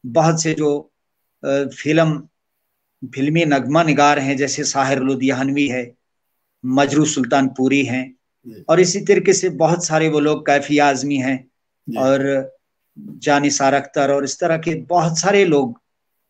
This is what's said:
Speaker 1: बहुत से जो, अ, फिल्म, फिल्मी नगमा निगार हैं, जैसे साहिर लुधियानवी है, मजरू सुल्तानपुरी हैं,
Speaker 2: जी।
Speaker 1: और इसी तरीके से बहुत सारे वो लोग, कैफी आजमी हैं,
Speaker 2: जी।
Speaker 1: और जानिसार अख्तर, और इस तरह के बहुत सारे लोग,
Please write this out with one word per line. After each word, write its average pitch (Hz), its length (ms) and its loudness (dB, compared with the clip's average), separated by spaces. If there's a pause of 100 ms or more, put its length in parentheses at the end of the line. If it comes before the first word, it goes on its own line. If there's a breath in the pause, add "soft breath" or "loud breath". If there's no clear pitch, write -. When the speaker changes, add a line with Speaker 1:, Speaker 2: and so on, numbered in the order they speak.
Speaker 1:
बहुत 160 360 0
से 160 120 -2
जो, 147 380 -2 (520)
अ, 139 200 -2
फिल्म, 151 640 -2 (800)
फिल्मी 151 400 -2
नगमा 143 380 2
निगार 147 360 4
हैं, 135 180 -2
जैसे 139 260 -4
साहिर 135 360 0
लुधियानवी 135 680 0
है, 123 280 -8 (680)
मजरू 143 400 2
सुल्तानपुरी 131 800 0
हैं, 127 300 -6 (320)
Speaker 2:
जी। 110 220 -20
Speaker 1:
और 170 100 4
इसी 185 220 2
तरीके 196 320 2
से 185 160 0
बहुत 160 360 0
सारे 160 240 0
वो 151 100 0
लोग, 151 280 0
कैफी 143 300 0
आजमी 143 400 0
हैं, 131 300 -4 (420)
Speaker 2:
जी। 113 80 -8
Speaker 1:
और 135 540 0 (480)
जानिसार 143 760 0
अख्तर, 139 380 -2
और 143 120 0
इस 139 160 -8
तरह 160 180 0
के 160 180 -4
बहुत 160 420 0
सारे 196 280 2
लोग, 139 360 0 (480)